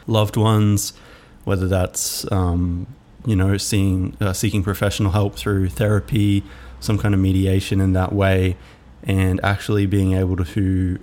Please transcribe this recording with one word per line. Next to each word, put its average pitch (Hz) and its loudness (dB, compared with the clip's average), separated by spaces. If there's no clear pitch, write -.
loved 107 0
ones, 104 2
whether 95 -2
that's, - -4
um, 90 -2
you 110 0
know, 95 2
seeing, 95 0
uh, 98 -2
seeking 101 -2
professional 98 0
help 101 0
through 98 0
therapy, 104 0
some 107 -2
kind 101 0
of 95 2
mediation 95 2
in 95 2
that 92 0
way, 95 2
and 95 0
actually 101 0
being 95 2
able 92 0
to, 92 -2